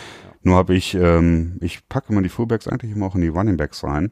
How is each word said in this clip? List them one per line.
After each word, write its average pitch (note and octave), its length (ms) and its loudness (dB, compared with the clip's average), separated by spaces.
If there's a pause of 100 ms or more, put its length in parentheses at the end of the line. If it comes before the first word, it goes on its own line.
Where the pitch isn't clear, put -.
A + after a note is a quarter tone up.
(420)
Nur F#2 140 6
hab F#2 140 4
ich, F#2 260 0
ähm, E2+ 640 4
ich - 280 -8
packe - 240 -6
immer G2+ 100 2
die F2+ 80 -2
Fullbacks A#2 360 -4
eigentlich A#2+ 240 -6
immer G#2 160 -4
auch F#2 80 -6
in F#2 60 0
die E2 80 2
Runningbacks E2 560 -2
rein. D2+ 280 -2